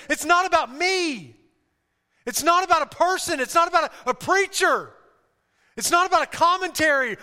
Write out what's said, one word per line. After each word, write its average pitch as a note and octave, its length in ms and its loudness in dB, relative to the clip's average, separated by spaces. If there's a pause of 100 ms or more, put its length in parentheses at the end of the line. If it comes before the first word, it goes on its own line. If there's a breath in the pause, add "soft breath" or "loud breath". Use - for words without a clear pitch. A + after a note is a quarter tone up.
It's D4 160 -4
not F4 200 2
about D#4+ 300 -2
me. D#4+ 580 -4 (920)
It's - 180 -6
not F4 220 2
about F4 160 2
a - 120 -6
person. F4 460 0
It's B3 160 -4
not E4+ 140 4
about E4+ 200 0 (160 loud breath)
a, B3 40 -2
a B3+ 40 0
preacher. E4+ 800 0 (840)
It's - 140 -6
not F4 160 4
about F4 160 2
a - 140 -8
commentary D#4 840 0